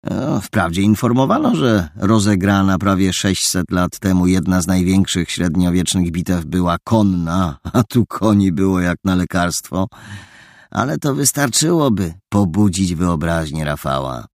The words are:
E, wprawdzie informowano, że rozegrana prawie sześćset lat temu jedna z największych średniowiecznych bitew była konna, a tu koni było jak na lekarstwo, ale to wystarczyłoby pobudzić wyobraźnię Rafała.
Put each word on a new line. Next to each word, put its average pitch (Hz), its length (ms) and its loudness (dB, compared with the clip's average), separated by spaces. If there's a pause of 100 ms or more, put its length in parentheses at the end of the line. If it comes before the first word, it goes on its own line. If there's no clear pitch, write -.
E, 98 340 -4
wprawdzie 90 420 -2
informowano, 135 720 2
że 110 400 2
rozegrana 98 800 2
prawie 95 340 2
sześćset 92 580 -2
lat 90 280 -2
temu 92 280 2
jedna 92 360 2
z 80 40 -4
największych 92 640 0
średniowiecznych 90 800 0
bitew 87 340 -2
była 87 400 0
konna, 90 760 0 (140)
a 123 100 2
tu 107 240 0
koni 101 460 2
było 95 280 0
jak 87 240 -2
na 92 100 0
lekarstwo, 90 720 -2 (840)
ale 143 280 -4
to 143 160 -2
wystarczyłoby 139 1000 0 (140)
pobudzić 95 680 2
wyobraźnię 80 680 -2
Rafała. 67 640 -4 (140)